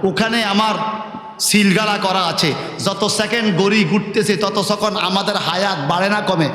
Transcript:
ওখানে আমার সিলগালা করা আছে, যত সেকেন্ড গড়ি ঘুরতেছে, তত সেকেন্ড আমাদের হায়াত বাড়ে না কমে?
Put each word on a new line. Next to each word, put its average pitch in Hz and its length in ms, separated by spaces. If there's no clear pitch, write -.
ওখানে 226 400
আমার 208 300
সিলগালা 208 580
করা 190 280
আছে, 165 280
যত 196 220
সেকেন্ড 214 540
গড়ি 202 220
ঘুরতেছে, 202 540
তত 202 240
সেকেন্ড 202 360
আমাদের 190 400
হায়াত 180 400
বাড়ে 180 200
না 208 120
কমে? 165 340